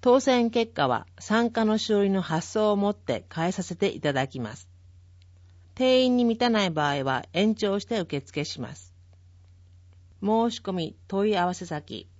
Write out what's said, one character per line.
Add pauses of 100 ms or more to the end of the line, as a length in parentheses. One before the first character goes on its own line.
当
選
結
果
は (140)
参
加
の
し
お
り
の
発
送
を
も
っ
て
返
さ
せ
て
い
た
だ
き
ま
す。 (1080)
定
員
に
満
た
な
い
場
合
は
延
長
し
て
受
付
し
ま
す。 (1300)
申
し
込
み、 (100)
問
い
合
わ
せ
先 (100)